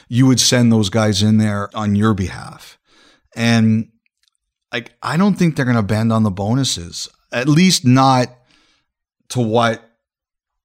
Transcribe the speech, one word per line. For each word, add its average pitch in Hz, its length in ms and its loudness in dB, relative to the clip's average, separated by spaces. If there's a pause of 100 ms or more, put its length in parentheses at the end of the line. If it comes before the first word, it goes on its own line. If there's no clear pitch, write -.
you 123 180 2
would 127 120 4
send 120 320 2
those 110 200 0
guys 107 320 -2
in 110 160 2
there 104 360 -4
on 104 220 -2
your 110 160 2
behalf. - 640 -10 (560)
And, 113 540 0 (840)
like, 120 220 -10 (100)
I 143 140 -6
don't 196 200 0
think 170 200 0
they're 139 80 0
gonna 120 180 0
bend 110 300 -2
on 113 100 2
the 107 80 0
bonuses, 101 800 -6 (240)
at 127 160 -4
least 170 380 2
not 127 420 4 (1040)
to 127 100 -4
what 113 500 -2 (760)